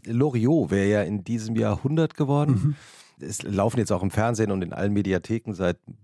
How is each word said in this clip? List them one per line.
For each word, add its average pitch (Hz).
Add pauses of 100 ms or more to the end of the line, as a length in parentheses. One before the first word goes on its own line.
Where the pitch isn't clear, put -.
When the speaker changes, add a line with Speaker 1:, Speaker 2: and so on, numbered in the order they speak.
Speaker 1:
Loriot 123
wäre 98
ja 104
in 101
diesem 113
Jahr 107
hundert 156
geworden. 143
Speaker 2:
Mhm. 139 (460)
Speaker 1:
Es 73
laufen 104
jetzt 107
auch 90
im 95
Fernsehen 110
und 95
in 85
allen 101
Mediatheken 101
seit 90 (280)